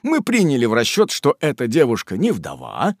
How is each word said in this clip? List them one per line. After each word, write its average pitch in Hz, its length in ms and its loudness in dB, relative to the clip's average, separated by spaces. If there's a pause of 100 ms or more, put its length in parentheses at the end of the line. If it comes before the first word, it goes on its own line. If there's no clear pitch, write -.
мы 285 180 0
приняли 160 440 2
в 110 80 2
расчёт, 120 380 2
что - 280 0
эта 135 280 -2
девушка 117 500 0
не 208 140 0
вдова 69 680 -6